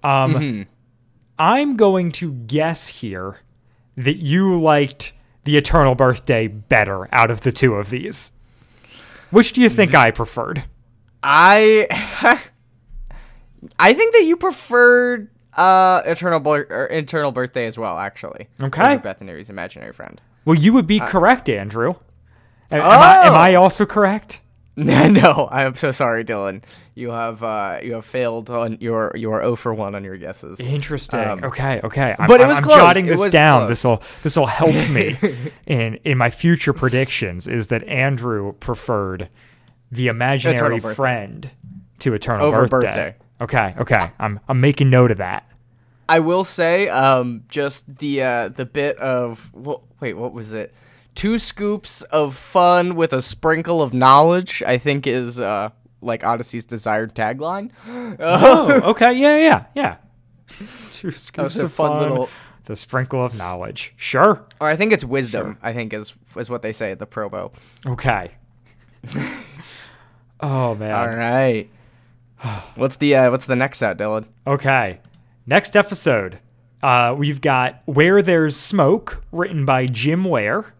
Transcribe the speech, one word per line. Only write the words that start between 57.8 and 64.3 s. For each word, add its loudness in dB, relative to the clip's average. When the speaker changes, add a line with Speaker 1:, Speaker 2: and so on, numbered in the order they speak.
Speaker 2:
<laughs> -14
Speaker 1:
Oh, 6
okay. 4
Yeah, 4
yeah, 4
yeah. -4
Two -12
scoops -16
Speaker 2:
That -6
was -6
a -2
Speaker 1:
of -8
Speaker 2:
fun 0
Speaker 1:
fun, -2
Speaker 2:
little -2
Speaker 1:
the -12
sprinkle -4
of -6
knowledge. -12
Sure. 0